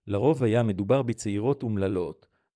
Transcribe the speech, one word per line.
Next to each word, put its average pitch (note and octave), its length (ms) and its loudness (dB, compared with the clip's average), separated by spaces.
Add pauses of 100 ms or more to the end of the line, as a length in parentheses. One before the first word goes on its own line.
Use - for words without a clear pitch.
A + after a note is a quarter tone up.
לרוב B2+ 360 2
היה A#2 200 4
מדובר G#2+ 400 2
בצעירות A#2 600 -2
אומללות, F#2+ 640 -2 (300)